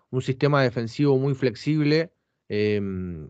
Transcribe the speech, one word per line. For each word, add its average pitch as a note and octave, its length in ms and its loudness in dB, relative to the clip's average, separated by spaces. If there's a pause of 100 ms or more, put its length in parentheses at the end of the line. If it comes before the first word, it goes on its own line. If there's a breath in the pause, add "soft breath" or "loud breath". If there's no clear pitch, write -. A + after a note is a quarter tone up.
(100)
un B2+ 120 -2
sistema C#3 400 2
defensivo B2+ 540 0
muy C3+ 180 0
flexible. D3 760 0 (380)
Em, G2 800 -2